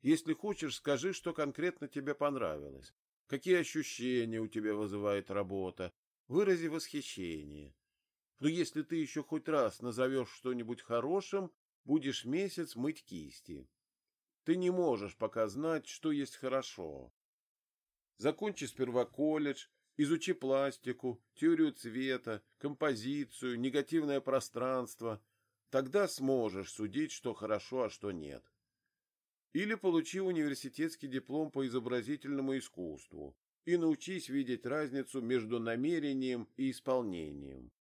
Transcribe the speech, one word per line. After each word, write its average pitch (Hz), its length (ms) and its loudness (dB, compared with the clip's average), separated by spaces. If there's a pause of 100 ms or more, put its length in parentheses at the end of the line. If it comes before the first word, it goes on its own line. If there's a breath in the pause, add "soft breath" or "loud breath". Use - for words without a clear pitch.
Если 160 320 4
хочешь, 165 420 -4
скажи, 147 380 0
что 170 200 -4
конкретно 151 540 -2
тебе 143 260 -4
понравилось, 78 800 -2 (340)
какие 180 300 2
ощущения 123 800 0
у 113 80 -2
тебя 107 280 0
вызывает 101 560 0
работа, 95 600 -2 (340)
вырази 170 400 4
восхищение. 80 1040 -6 (640)
Но 143 100 2
если 156 340 -2
ты 165 140 -2
еще 151 260 -2
хоть - 240 -4
раз 139 340 2
назовешь 123 500 0
что-нибудь 120 500 -4
хорошим, 170 720 0 (340)
будешь 135 400 0
месяц 170 500 -2
мыть 147 280 -2
кисти. 73 640 -12 (760)
Ты 170 120 4
не 180 120 2
можешь 135 480 0
пока 110 300 2
знать, 147 400 -2
что - 240 -4
есть 139 240 -2
хорошо. 90 760 -4 (1080)
Закончи 151 480 0
сперва 123 400 2
колледж, 151 600 0 (320)
изучи 160 360 2
пластику, 131 840 0 (140)
теорию 160 400 6
цвета, 120 680 -2 (160)
композицию, 131 1000 -2
негативное 139 640 2
пространство. 123 1000 0 (520)
Тогда 139 360 4
сможешь 117 640 2
судить, 110 400 -2
что 120 220 -4
хорошо, 107 500 -2
а 107 60 0
что 101 220 -6
нет. 71 320 -8 (1120)
Или 208 200 0
получи 175 460 2
университетский 156 880 -2
диплом 135 420 -2
по 139 160 0
изобразительному 131 920 0
искусству 76 760 -8 (300)
и 175 120 4
научись 165 520 0
видеть 127 360 -2
разницу 135 560 -2
между 117 380 2
намерением 127 960 0
и 135 140 0
исполнением. 76 1120 -2